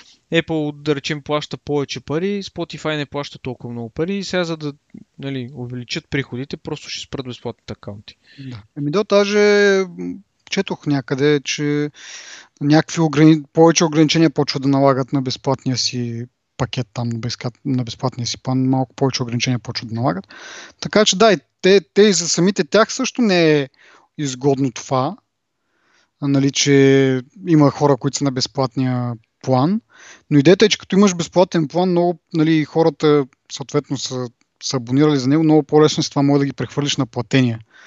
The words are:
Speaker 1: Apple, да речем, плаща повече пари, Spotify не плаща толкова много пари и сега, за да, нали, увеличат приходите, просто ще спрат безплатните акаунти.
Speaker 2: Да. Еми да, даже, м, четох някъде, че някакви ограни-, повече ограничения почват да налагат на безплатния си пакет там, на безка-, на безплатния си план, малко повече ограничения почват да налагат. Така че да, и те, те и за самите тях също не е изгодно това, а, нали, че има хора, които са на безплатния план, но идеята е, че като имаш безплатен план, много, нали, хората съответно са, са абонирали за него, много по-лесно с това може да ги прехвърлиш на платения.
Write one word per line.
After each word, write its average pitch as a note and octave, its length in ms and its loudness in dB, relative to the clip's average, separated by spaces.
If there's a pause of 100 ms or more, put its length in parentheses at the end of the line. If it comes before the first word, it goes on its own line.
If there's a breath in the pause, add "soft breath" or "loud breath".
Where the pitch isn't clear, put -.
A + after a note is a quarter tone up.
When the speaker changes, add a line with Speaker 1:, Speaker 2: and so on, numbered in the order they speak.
(320 soft breath)
Speaker 1:
Apple, D#3 500 -2
да D3 120 -2
речем, C#3+ 280 -6
плаща D3 340 -6
повече C#3 440 -6
пари, F#3+ 420 -6
Spotify D#3 540 -8
не D3 100 -6
плаща - 320 -10
толкова A#2+ 340 -12
много A#2 160 -10
пари F3 280 -6
и F#3+ 80 -8
сега, F3+ 200 -4
за E3 120 -6
да, D3+ 160 -10 (460)
нали, C3+ 360 -10
увеличат B2 560 -12
приходите, C3+ 460 -6
просто - 320 -12
ще - 180 -14
спрат C3+ 200 -12
безплатните A#2+ 460 -12
акаунти. - 440 -16 (340 loud breath)
Speaker 2:
Да. A2 120 -16 (160)
Еми D3 120 -4
да, G3+ 140 -2
даже, G3+ 800 4 (140)
м, F3+ 160 -8 (360)
четох - 360 -6
някъде, C#3+ 580 0
че D3 460 -4 (720 loud breath)
някакви D#3 400 2
ограни-, D#3 420 4 (100)
повече E3 320 4
ограничения D#3+ 460 2
почват C#3 320 -4
да C3+ 60 0
налагат C3+ 440 2
на C#3 100 -2
безплатния B2+ 540 -4
си A#2+ 500 -6 (300)
пакет B2 380 -6
там, A#2+ 140 -4
на A#2 100 -4
безка-, A#2+ 320 -8 (140)
на B2+ 200 -2
безплатния A#2+ 420 -6
си - 160 -8
план, C3 260 -2
малко C3 260 -2
повече C3+ 280 -2
ограничения A#2+ 360 -4
почват A#2 300 -12
да A2 60 -8
налагат. D3 300 -4 (560 loud breath)
Така G#3 240 0
че F#3+ 140 -2
да, A3 140 6
и E3+ 40 2 (260)
те, F#3+ 180 6 (140)
те G3+ 80 6
и G#3 100 6
за E3+ 160 -4
самите F#3 360 0
тях G#3 280 2
също - 300 -4
не E3 380 4
е C3+ 80 -6 (500 soft breath)
изгодно C3+ 540 -2
това, C#3 440 -4 (1040)
а, C#3+ 80 -4
нали, C#3 220 2
че C3+ 720 4 (240)
има D3+ 240 6
хора, C#3+ 260 2
които C3+ 200 -6
са D3 80 -4
на C#3 80 -2
безплатния B2+ 800 -4 (300)
план, C#3 380 0 (500 loud breath)
но D3 80 4
идеята F3 260 6
е, G#3 40 4
че - 100 -2
като - 180 -6
имаш G3 180 4
безплатен E3+ 540 0
план, F3+ 220 -2
много, E3+ 300 0 (140)
нали, D#3 300 2
хората D3+ 600 2 (260)
съответно C#3 460 -6
са, B2+ 300 -8 (340)
са - 140 -6
абонирали C3+ 420 2
за B2+ 100 -2
него, D3+ 140 2
много D#3 200 4
по-лесно D3+ 400 2
с - 80 -6
това C#3+ 120 -2
може C#3+ 160 2
да C#3 80 0
ги C3+ 60 -6
прехвърлиш C#3+ 440 -6
на C3+ 100 -2
платения. A#2+ 540 0 (260 loud breath)